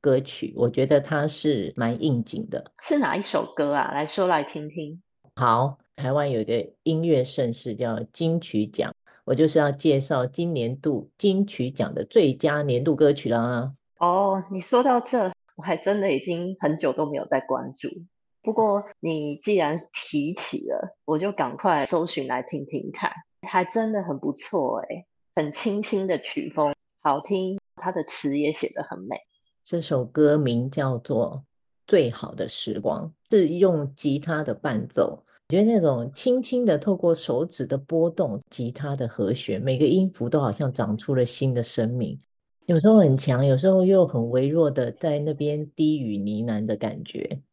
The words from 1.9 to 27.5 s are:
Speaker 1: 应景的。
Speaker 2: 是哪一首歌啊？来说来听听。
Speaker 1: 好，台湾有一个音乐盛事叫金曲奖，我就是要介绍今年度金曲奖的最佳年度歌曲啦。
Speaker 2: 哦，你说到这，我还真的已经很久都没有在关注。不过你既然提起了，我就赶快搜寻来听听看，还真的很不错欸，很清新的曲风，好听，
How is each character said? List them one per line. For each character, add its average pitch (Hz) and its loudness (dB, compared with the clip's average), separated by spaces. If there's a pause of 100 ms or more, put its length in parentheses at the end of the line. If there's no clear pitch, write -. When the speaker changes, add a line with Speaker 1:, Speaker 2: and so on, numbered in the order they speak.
Speaker 1:
应 127 0
景 - -10
的。 - -10 (100)
Speaker 2:
是 294 0
哪 - 0
一 196 -2
首 - -2 (100)
歌 143 0
啊？ 143 0
来 147 -2
说 185 -2
来 165 2
听 151 -10
听。 156 -10 (320)
Speaker 1:
好， 127 2 (180)
台 135 -4
湾 143 0
有 117 0
一 - -4
个 117 -2 (140)
音 160 0
乐 151 4
盛 127 -2
事 117 -8
叫 113 -4 (100)
金 165 -2
曲 107 -2
奖， - -4 (340)
我 131 0
就 156 6
是 156 4
要 147 4
介 139 2
绍 135 0
今 170 -4
年 127 -4
度 135 -4
金 196 2
曲 127 -4
奖 - -4
的 - -4
最 156 4
佳 147 0
年 127 0
度 147 2
歌 143 6
曲 135 -4
啦。 120 0 (260)
Speaker 2:
哦， 190 2
你 185 -6
说 240 2
到 254 4
这， 233 0 (240)
我 165 -14
还 160 -2
真 202 0
的 196 2
已 135 0
经 175 -6
很 151 0
久 151 0
都 151 -2
没 147 -6
有 139 -4
在 135 0
关 131 -4
注。 - -12 (520)
不 220 -2
过 214 2 (160)
你 151 -4
既 208 0
然 160 2 (160)
提 151 -4
起 - -8
了， - -6
我 156 -2
就 190 -2
赶 135 -4
快 151 0
搜 170 0
寻 143 -6
来 127 -2
听 143 -8
听 - -8
看， - -6 (360)
还 180 0
真 220 -2
的 202 -2
很 160 -6
不 143 -4
错 - -4
欸， - -10 (300)
很 151 0
清 208 -4
新 190 -2
的 170 0
曲 - -8
风， 147 0 (280)
好 147 0
听， 190 -4 (160)